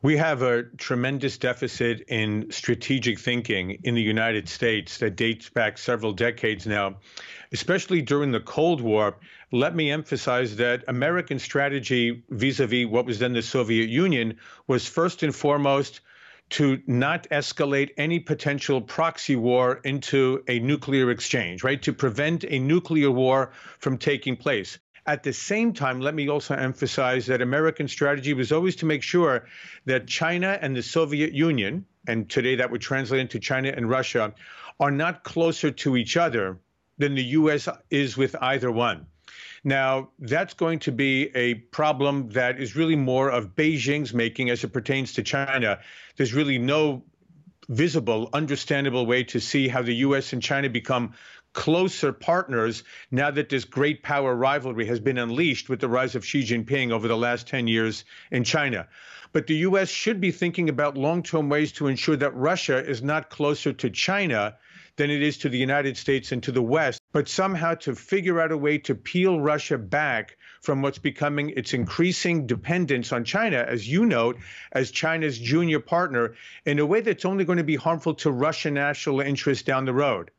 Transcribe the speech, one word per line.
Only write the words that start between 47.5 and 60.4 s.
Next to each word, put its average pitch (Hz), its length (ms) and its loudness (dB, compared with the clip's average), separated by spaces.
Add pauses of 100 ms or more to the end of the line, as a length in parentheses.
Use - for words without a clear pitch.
visible, 123 640 2
understandable 139 720 0
way 123 200 2
to 123 140 -2
see 135 280 0
how 123 140 0
the 120 140 0
U 139 200 2
S 135 180 -4
and 123 100 -4
China 139 260 0
become 120 440 -4 (400)
closer 165 600 0
partners 120 680 0 (260)
now 139 220 2
that 147 180 -2
this 127 160 0
great 151 380 -2
power 139 320 0
rivalry 127 500 0
has 117 140 -2
been 127 180 0
unleashed 123 520 -2
with 131 100 -2
the 131 100 -2
rise 123 240 0
of 117 100 -4
Xi - 200 -2
Jinping 120 480 0
over 113 160 0
the 113 100 2
last 120 300 -2
ten 123 200 -2
years 113 380 0 (260)
in 123 120 0
China. 123 440 -2 (460)
But 156 140 0
the 156 80 2
U 185 220 2
S 190 120 2
should 214 320 -2
be 175 100 2
thinking 175 380 0